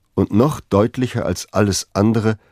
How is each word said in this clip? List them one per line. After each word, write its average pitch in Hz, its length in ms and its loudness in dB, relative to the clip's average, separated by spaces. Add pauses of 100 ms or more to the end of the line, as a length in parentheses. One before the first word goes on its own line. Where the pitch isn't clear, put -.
(140)
Und 95 180 0
noch 135 280 2
deutlicher 117 640 -2
als - 280 -6
alles 101 420 0
andere, 110 420 2 (160)